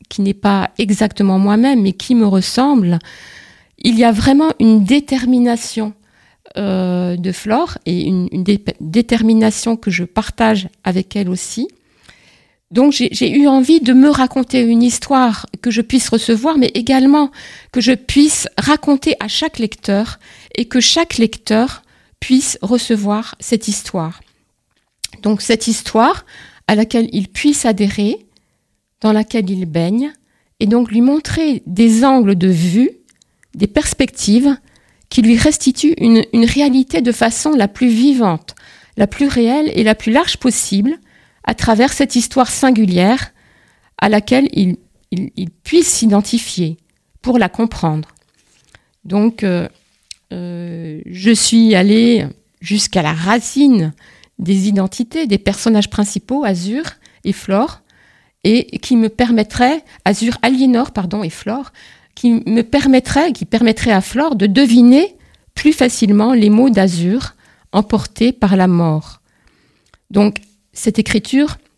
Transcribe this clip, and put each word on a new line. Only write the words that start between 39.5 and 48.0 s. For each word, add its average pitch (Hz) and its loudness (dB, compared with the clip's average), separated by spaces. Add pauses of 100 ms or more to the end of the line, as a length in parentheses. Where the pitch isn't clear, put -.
et - 0
la 220 2
plus 220 -4
large 320 0
possible 240 -2 (500)
à 226 -6
travers 233 2
cette 277 -2
histoire 247 0
singulière 214 0 (640)
à 190 0
laquelle 233 2
il, 180 0 (340)
il, 185 -6
il 180 -10
puisse - 0
s'identifier 208 -2 (420)
pour 247 -2
la 190 2
comprendre. 160 -4 (960)